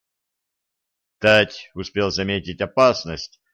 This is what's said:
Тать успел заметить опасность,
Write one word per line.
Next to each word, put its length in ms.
Тать 560
успел 360
заметить 500
опасность, 800